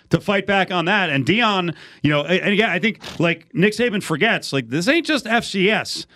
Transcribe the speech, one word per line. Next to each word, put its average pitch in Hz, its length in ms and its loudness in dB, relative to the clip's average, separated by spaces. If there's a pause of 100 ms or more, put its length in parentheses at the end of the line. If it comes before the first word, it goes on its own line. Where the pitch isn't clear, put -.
to 165 100 2
fight 196 260 -2
back 196 240 2
on 180 160 0
that. 190 240 2
And 139 160 0
Deion, 190 500 0 (280)
you 147 80 2
know, 147 120 2
and 175 300 0
again, 214 160 2
I 175 80 -2
think, - 420 -4
like, 170 360 -2
Nick 208 180 4
Saban 214 300 -2
forgets, 165 500 -2
like, 131 160 -2
this 160 180 -2
ain't 320 200 2
just 294 180 -2
F 226 200 0
C 190 240 0
S. 180 360 -4 (100)